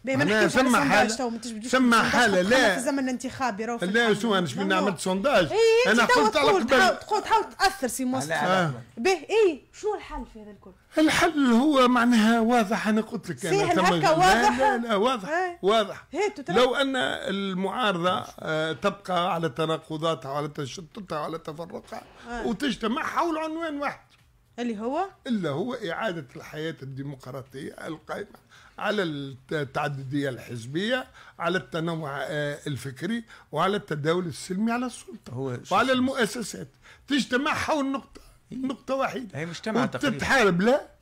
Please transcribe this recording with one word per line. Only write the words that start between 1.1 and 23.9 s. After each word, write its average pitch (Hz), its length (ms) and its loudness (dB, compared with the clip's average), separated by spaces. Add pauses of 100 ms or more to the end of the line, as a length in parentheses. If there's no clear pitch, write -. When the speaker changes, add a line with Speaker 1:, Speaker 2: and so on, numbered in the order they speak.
Speaker 1:
تو، 247 140 -2
ما 233 80 -8
تجبدوش 226 320 -10
Speaker 2:
ثم 247 240 6
Speaker 1:
السونداج، 233 160 4
Speaker 2:
حالة 214 320 4
Speaker 1:
خلينا 190 60 0
Speaker 2:
لا، 233 260 4
Speaker 1:
في 170 60 -2
زمن 277 280 -2
انتخابي 240 560 -4
راهو 233 140 -4
في 180 80 -2
Speaker 2:
لا، 220 160 2
Speaker 1:
الحال. 208 200 2
Speaker 2:
شو 226 120 2
أنا 185 120 2
شبين 190 220 -4
Speaker 1:
نو. 190 80 2
Speaker 2:
عملت 190 220 0
سونداج؟ 196 540 2
Speaker 1:
إي، 403 60 2 (320)
أنت - 80 6
Speaker 2:
أنا - 100 4
Speaker 1:
توا 466 180 6
Speaker 2:
قلت 427 100 2
على 294 120 4
Speaker 1:
تقول، 381 140 4
Speaker 2:
قبل. 226 80 -2
Speaker 1:
تحاول، 311 280 6
تقول، - 240 -2
تحاول - 220 2 (140)
تأثر 381 300 0
سي 262 160 -4
مصطفى. 247 240 -2
Speaker 3:
لا، 156 160 0
لا. 180 200 2
Speaker 2:
آه. 123 180 -4 (140)
Speaker 1:
باهي، 302 340 0
إي، 370 320 4 (100)
شو 415 220 -4
الحل 294 380 -10
في 214 100 -18
هذا 208 80 -18
الكل؟ 196 200 -20 (280)
Speaker 2:
الحل 311 480 4
هو 254 420 6
معناها 233 520 4
واضح، 220 480 2
أنا 214 120 2
قلت 214 300 -8
لك 165 160 -8
أنا 262 120 2
Speaker 1:
سهل 359 180 2
Speaker 2:
ثم 302 80 4
Speaker 1:
هكا، 349 120 4
Speaker 2:
لا، 330 140 4
Speaker 1:
واضح؟ 370 480 4
Speaker 2:
لا، 254 200 2
لا، 233 180 -2
واضح، 214 320 0
Speaker 1:
إيه. 349 340 -2
Speaker 2:
واضح. 202 480 0
Speaker 1:
هي 381 200 -2
تترك. 247 260 -4
Speaker 2:
لو 247 180 6
أن 269 220 0
المعارضة، 190 1300 -2 (160)
آه، 160 320 -4
تبقى 180 600 -2
على 165 140 -2
تناقضاتها 160 840 -4
وعلى 147 180 -4
تشتتها 156 720 -10
وعلى 160 180 -8
تفرقها 165 640 -12 (260)
Speaker 1:
آه. 233 180 -8
Speaker 2:
وتجتمع 240 560 -4
حول 311 360 -2
عنوان 320 380 -6
واحد. - 320 -8 (500)